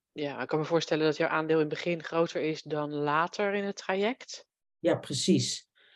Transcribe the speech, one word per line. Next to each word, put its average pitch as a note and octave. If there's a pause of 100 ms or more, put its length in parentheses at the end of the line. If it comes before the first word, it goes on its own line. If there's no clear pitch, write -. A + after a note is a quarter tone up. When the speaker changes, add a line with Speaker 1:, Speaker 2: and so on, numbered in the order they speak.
(120)
Speaker 1:
Ja, C#3
ik C3
kan D#3
me D#3
voorstellen D#3
dat D3+
jouw E3
aandeel D#3+
in D#3
het D3+
begin E3+
groter E3
is D#3
dan D3
later D#3+
in G3+
het G3
traject. - (320)
Speaker 2:
Ja, E3
precies. - (280)